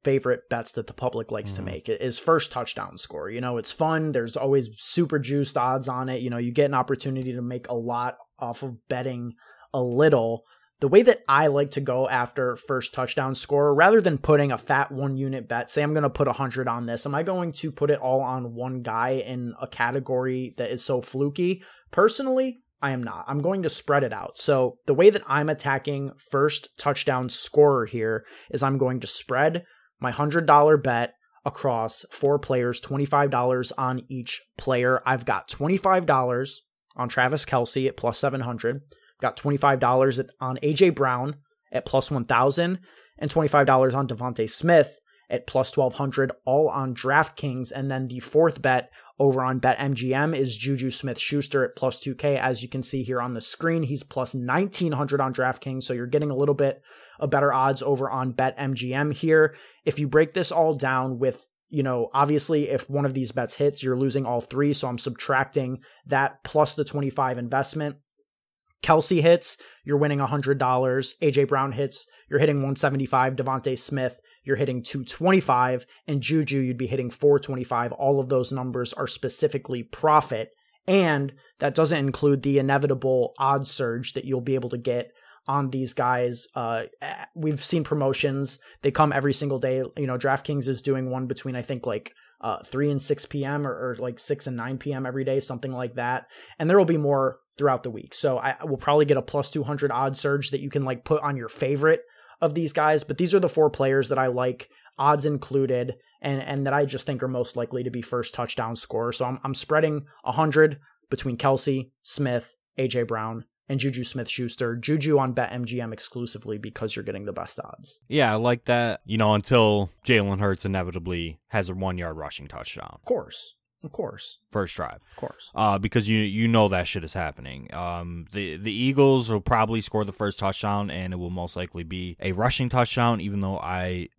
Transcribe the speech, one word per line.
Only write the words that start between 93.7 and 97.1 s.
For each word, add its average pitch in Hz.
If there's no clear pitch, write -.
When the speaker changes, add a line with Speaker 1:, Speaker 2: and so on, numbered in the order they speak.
Speaker 1:
or, 120
like, 123
six 143
and 127
nine 127
P 143
M 131
every 131
day, 135
something 127
like 123
that. 123
And 151
there 190
will 190
be 165
more 139